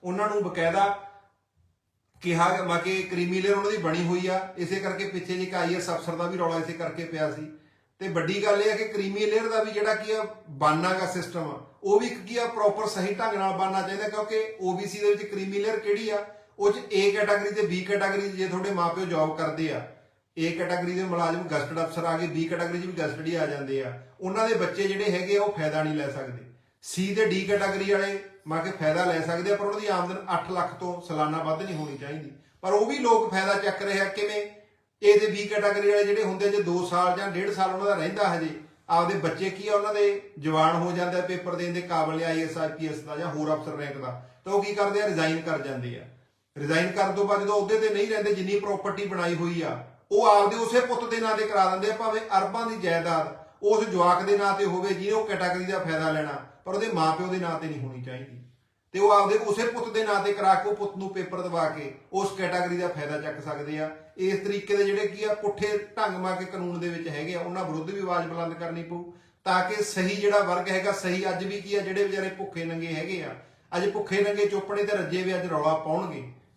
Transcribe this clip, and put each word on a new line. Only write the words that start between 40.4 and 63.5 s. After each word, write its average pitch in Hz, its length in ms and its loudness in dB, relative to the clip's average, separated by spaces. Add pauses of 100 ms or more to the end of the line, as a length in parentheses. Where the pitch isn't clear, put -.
ਜਵਾਨ 156 360 4
ਹੋ 175 160 0
ਜਾਂਦੇ 180 280 0
ਆ, - 40 -2
ਪੇਪਰ 175 320 -4
ਦੇਣ 175 180 -4
ਦੇ 175 100 -4
ਕਾਬਲ 160 340 0
ਨੇ 165 60 -2
ਆਈ 160 160 0
ਏ 165 60 -2
ਐਸ, 160 120 -6
ਆਈ 156 120 -2
ਪੀ 156 180 -6
ਐਸ 151 120 -6
ਦਾ 151 160 -10
ਜਾਂ 165 140 -4
ਹੋਰ 151 240 -2
ਅਫਸਰ 151 240 -6
ਰੈਂਕ 139 200 -8
ਦਾ, 127 240 -10 (240)
ਤਾਂ 190 80 -2
ਉਹ 202 100 4
ਕੀ 202 120 -2
ਕਰਦੇ 202 260 2
ਆ, 208 60 2
ਰਿਜ਼ਾਈਨ 160 340 0
ਕਰ 160 200 -2
ਜਾਂਦੇ 123 360 -6
ਆ। - 80 -16 (500)
ਰਿਜ਼ਾਈਨ 160 360 2
ਕਰਨ 190 240 2
ਤੋਂ 202 100 2
ਬਾਅਦ 202 160 2
ਜਦੋਂ 202 160 2
ਅਹੁਦੇ 220 220 4
ਤੇ 220 100 2
ਨਹੀਂ 208 180 2
ਰਹਿੰਦੇ, 208 260 2
ਜਿੰਨੀ 190 260 0
ਪ੍ਰਾਪਰਟੀ 202 480 -2
ਬਣਾਈ 175 280 0
ਹੋਈ 170 260 -2
ਆ 139 160 -4 (340)
ਉਹ 214 160 6
ਆਪਦੇ 208 300 8
ਉਸੇ 233 240 4
ਪੁੱਤ 233 280 -2
ਦੇ 226 80 -2
ਨਾਂ 220 200 0
ਤੇ 214 80 0
ਕਰਾ 196 240 4
ਦਿੰਦੇ 190 220 0
ਆ, 220 40 0
ਭਾਵੇਂ 220 260 -2 (160)
ਅਰਬਾਂ 202 280 0
ਦੀ 220 140 -4
ਜਾਇਦਾਦ 165 560 0 (280)
ਉਸ 214 220 4
ਜਵਾਕ 180 380 4
ਦੇ 202 140 4
ਨਾਂ 202 160 4
ਤੇ 196 120 0
ਹੋਵੇ 185 280 0
ਜਿਹਨੇ 190 180 -2
ਉਹ 220 160 0
ਕੈਟਾਗਰੀ 180 380 -2
ਦਾ 190 140 -2
ਫਾਇਦਾ 160 320 -2
ਲੈਣਾ। 151 280 -4 (260)
ਪਰ 185 80 -6
ਉਹਦੇ 214 200 -2
ਮਾਂ 160 220 2
ਪਿਓ 180 120 -4
ਦੇ 185 100 -4
ਨਾਂ 170 220 -4
ਤੇ 160 80 -8
ਨਹੀਂ 147 120 -8
ਹੋਣੀ 127 220 -8
ਚਾਹੀਦੀ। 127 420 -14 (480)
ਤੇ 185 80 -4
ਉਹ 202 120 8
ਆਪਦੇ 202 240 6
ਉਸੇ 220 320 0
ਪੁੱਤ 233 260 -4
ਦੇ 220 100 2
ਨਾਂ 202 200 2
ਤੇ 202 100 0
ਕਰਾ 196 200 4
ਕੇ 190 160 2
ਉਹ 208 60 0
ਪੁੱਤ 202 220 -6
ਨੂੰ 190 120 -6
ਪੇਪਰ 180 320 -6
ਦਵਾ 170 280 0
ਕੇ 147 260 -10 (180)
ਉਸ 190 240 0
ਕੈਟਾਗਰੀ 180 400 0
ਦਾ 180 100 0
ਫਾਇਦਾ 147 340 -4
ਚੱਕ 151 220 -8
ਸਕਦੇ 151 360 -6